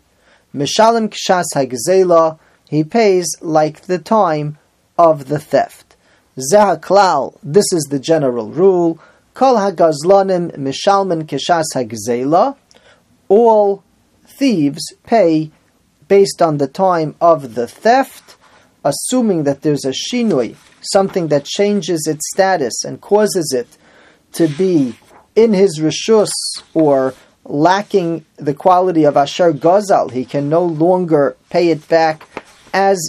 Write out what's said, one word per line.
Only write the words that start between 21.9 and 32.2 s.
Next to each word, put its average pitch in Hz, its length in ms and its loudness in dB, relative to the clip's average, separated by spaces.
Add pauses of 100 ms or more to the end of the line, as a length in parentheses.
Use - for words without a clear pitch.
its 156 260 -6
status 180 520 -2
and 139 160 -12
causes 196 520 0
it 120 220 -6 (580)
to 165 140 2
be 151 480 0 (400)
in 226 180 4
his 185 260 2
rishus 170 520 0 (420)
or 135 400 2 (320)
lacking 170 800 -2 (120)
the 147 160 -4
quality 180 500 2
of 143 120 2
Asher 165 380 2
Gazal. 165 580 0
He 123 140 -6
can 143 240 -6
no 170 140 0
longer 165 720 0 (140)
pay 175 200 0
it 156 180 -4
back 160 360 0 (500)